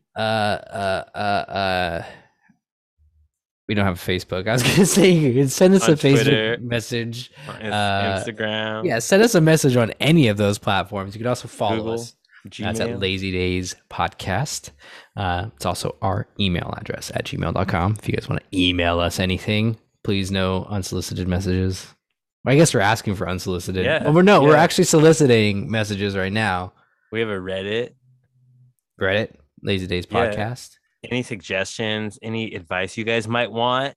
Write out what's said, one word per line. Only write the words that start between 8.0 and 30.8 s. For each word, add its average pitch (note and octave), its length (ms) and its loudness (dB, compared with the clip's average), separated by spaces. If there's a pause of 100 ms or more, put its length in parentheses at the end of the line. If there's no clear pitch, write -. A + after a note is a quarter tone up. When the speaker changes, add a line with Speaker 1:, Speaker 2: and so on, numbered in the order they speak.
Speaker 2:
Instagram. A2 600 -4
Speaker 1:
yeah, A#2 140 0
send G3 240 4
us A#3 120 4
a E3+ 60 6
message D#3 340 4
on A#2 240 2
any D3+ 280 6
of G#2 100 2
those G2+ 200 2
platforms. G2 580 -4
You A2 40 -14
can A2+ 80 -6
also B2 200 -4
follow A2 300 -2
Speaker 2:
Google, A2 160 -6
Speaker 1:
us. A#2 200 -10 (460)
That's G#2+ 200 -4
at A#2 120 -2
Speaker 2:
Gmail. F#2+ 100 -8
Speaker 1:
Lazy F#2+ 300 -2
Days F2+ 440 -2 (140)
Podcast. - 840 -4 (460)
Uh, F#2+ 380 -4
it's - 100 -10
also - 360 -4
our G2 260 -4 (120)
email F2+ 380 -2
address - 360 -12
at - 120 -6
gmail - 280 -4
dot F2+ 140 0
com. F#2 320 0
If - 80 -10
you - 80 -2
guys - 140 -6
wanna - 120 -2 (120)
email F2+ 480 2
us E2+ 180 -2
anything, G#2+ 580 0 (260)
please G2 280 -2
no F#2+ 380 0
unsolicited F#2 580 -6
messages. F#2 640 -2 (520)
Well, A#2+ 80 4
I C#3+ 40 6
guess D#3+ 160 6
we're B2 60 2
asking G#2 360 2
for F2+ 120 -6
unsolicited. F#2 560 -4
Speaker 2:
Yeah. C#3 220 0
Speaker 1:
Oh, D3 80 2
we're, E3+ 80 6
no, F#3 220 6
we're D3 120 8
Speaker 2:
Yeah. D3 60 6
Speaker 1:
actually F3 240 4
soliciting B2 840 4
messages G#2 460 -2
right F#2+ 160 -2
now. F#2+ 400 -2 (400)
Speaker 2:
We A2 80 -4
have A2+ 100 -2
a G#2 40 -4
Reddit. G2 560 -6 (1120)
Speaker 1:
Reddit, G2+ 300 -2 (300)
Lazy F#2+ 260 -4
Days F2+ 220 -4
Speaker 2:
Yeah. A2 220 -2
Speaker 1:
Podcast. A2 460 -8 (340)